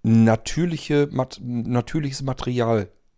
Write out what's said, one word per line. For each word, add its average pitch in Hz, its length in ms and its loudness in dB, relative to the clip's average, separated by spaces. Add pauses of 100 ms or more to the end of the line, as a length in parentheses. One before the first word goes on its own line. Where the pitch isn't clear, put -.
natürliche 143 1080 2
Mat-, - 320 -6
natürliches 123 800 -4
Material 120 680 -2 (280)